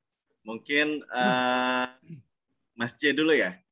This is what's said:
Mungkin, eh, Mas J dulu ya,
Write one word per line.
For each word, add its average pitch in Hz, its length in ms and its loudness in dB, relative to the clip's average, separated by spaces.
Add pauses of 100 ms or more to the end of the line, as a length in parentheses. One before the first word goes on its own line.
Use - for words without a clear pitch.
(480)
Mungkin, 147 640 -2
eh, 127 800 0 (880)
Mas 117 160 -4
J 147 160 0
dulu 156 240 2
ya, 92 240 0 (140)